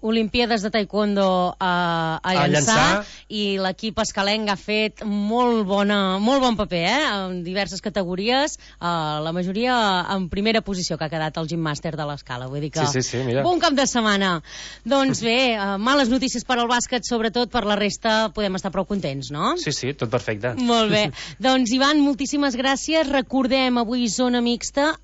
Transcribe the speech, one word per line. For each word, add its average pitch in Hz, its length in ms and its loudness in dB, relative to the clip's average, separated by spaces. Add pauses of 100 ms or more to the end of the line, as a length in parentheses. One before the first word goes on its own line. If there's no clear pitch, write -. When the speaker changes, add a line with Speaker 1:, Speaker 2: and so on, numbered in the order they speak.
Speaker 1:
Olimpíades 226 560 2
de 214 80 -2
Taekwondo 202 540 0 (340)
a, 185 120 0 (520)
a 185 80 -2
Speaker 2:
A 190 40 2 (120)
Speaker 1:
Llançà, 143 300 4
Speaker 2:
Llançà. 185 400 2 (180)
Speaker 1:
i 202 240 0
l'equip 190 400 -4
escalenc 208 500 -2
ha 202 80 0
fet 214 480 -2
molt 220 640 2
bona, 202 320 2 (240)
molt 262 180 4
bon 247 160 2
paper, 180 300 -2
eh? 240 140 2 (100)
En 185 340 -4
diverses 190 380 -4
categories, 208 720 -2 (240)
eh, 170 60 -12 (420)
la 160 80 -4
majoria 196 400 -2 (400)
en 190 160 -2
primera 220 320 0
posició, 180 340 -4
que 156 120 -4
ha - 20 -6
quedat 156 320 -4
el 160 80 -6
Gym 170 160 -4
Master 147 320 -6
de 151 80 -4
l'Escala. 127 400 -10
Vull 139 160 -6
dir 151 80 -6
que 156 160 0
Speaker 2:
Sí, 135 160 0
sí, 120 160 -4
sí, 131 80 -2
mira. 127 160 0
Speaker 1:
bon 349 160 2
cap 320 160 2
de 269 160 4
setmana. 196 460 2 (480)
Doncs 269 360 2
bé, 233 380 2
eh, 196 240 -2
males 269 260 4
notícies 247 380 0
per 247 140 0
al 233 100 0
bàsquet, 240 340 0
sobretot. 233 460 -2
Per 196 160 -2
la 208 100 2
resta 214 560 0
podem 202 220 -2
estar 190 160 -4
prou 180 160 -2
contents, 139 480 -4
no? 214 240 0
Speaker 2:
Sí, 214 140 -2
sí, 131 220 -4
tot 123 200 -4
perfecte. 117 400 -2
Speaker 1:
Molt 233 400 2
bé. 208 160 2 (160)
Speaker 2:
<laughs> 151 140 -16
Speaker 1:
Doncs, 254 340 2
Ivan, 285 260 4
moltíssimes 277 560 0
gràcies. 269 540 0
Recordem, 254 720 2
avui 240 260 0
zona 247 320 0
mixta. 240 640 0